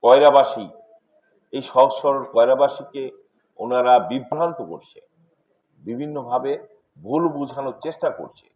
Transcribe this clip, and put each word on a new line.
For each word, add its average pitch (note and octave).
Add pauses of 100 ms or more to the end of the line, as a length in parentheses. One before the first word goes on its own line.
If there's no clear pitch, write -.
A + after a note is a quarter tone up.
কয়রাবাসী, C#3 (880)
এই C3+
সহজ -
সরল C#3 (100)
কয়রাবাসীকে C3 (560)
ওনারা B2 (160)
বিভ্রান্ত D3+ (120)
করছে, - (880)
বিভিন্নভাবে C3+ (540)
ভুল C#3+ (140)
বোঝানোর C#3
চেষ্টা D#3+ (100)
করছে। -